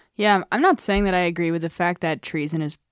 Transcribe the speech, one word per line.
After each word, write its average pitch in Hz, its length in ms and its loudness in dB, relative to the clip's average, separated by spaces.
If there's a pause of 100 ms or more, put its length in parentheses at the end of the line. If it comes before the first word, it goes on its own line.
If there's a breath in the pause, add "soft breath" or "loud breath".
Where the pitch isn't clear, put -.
(160 loud breath)
Yeah, 208 360 2
I'm 226 100 0
not 359 180 4
saying 202 260 0
that 190 100 2
I 180 40 2
agree 175 320 0
with 165 120 -2
the 165 60 -2
fact 175 320 -2
that 160 200 -2
treason 156 400 -4
is 147 160 -6 (140)